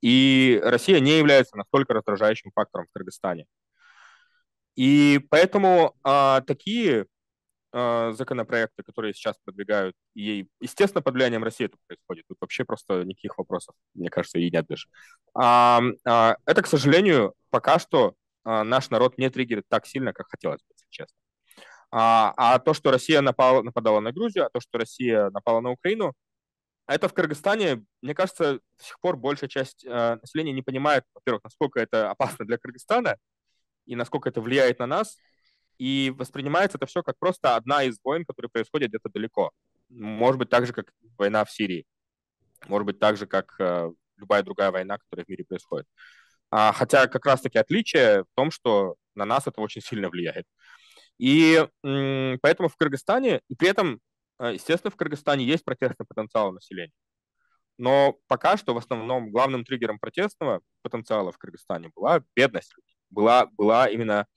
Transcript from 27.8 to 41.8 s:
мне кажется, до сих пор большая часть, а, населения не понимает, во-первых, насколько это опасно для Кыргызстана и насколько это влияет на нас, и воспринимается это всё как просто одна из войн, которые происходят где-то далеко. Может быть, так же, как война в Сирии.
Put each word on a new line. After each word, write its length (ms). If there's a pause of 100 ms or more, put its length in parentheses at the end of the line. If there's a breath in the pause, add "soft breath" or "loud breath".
мне 120
кажется, 400 (240)
до 60
сих 160
пор 160
большая 340
часть, 380
а, 340
населения 300
не 100
понимает, 420 (100)
во-первых, 300
насколько 360
это 300
опасно 360
для 120
Кыргызстана 580 (720)
и 100
насколько 340
это 100
влияет 400
на 60
нас, 320 (600)
и 400
воспринимается 600
это 80
всё 160
как 160
просто 380
одна 280
из 200
войн, 200
которые 260
происходят 400
где-то 200
далеко. 420 (380)
Может 480
быть, 120
так 160
же, 80
как 180 (260)
война 260
в 80
Сирии. 340 (840)